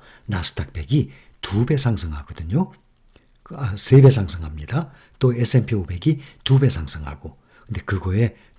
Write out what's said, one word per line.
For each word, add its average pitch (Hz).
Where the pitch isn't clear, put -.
나스닥 -
백이 85
두 104
배 143
상승하거든요. 85
그, -
아, 107
세 135
배 135
상승합니다. 85
또 127
에스앤피 120
오백이 95
두 135
배 135
상승하고. 73
근데 101
그거의 101